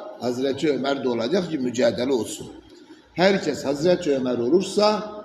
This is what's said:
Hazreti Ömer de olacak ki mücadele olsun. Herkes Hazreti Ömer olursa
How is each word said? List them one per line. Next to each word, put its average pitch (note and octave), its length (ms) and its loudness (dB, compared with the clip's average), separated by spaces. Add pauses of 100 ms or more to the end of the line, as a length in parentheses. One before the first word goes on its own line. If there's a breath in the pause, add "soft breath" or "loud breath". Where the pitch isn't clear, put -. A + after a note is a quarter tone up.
(200)
Hazreti C3 520 -2
Ömer C3 320 -2
de B2+ 40 0
olacak C#3 420 0
ki D#3 80 -4
mücadele B2 540 0
olsun. - 400 -4 (600 loud breath)
Herkes F3 500 2
Hazreti D3 520 2
Ömer B2+ 220 -2
olursa F#3+ 720 2 (120)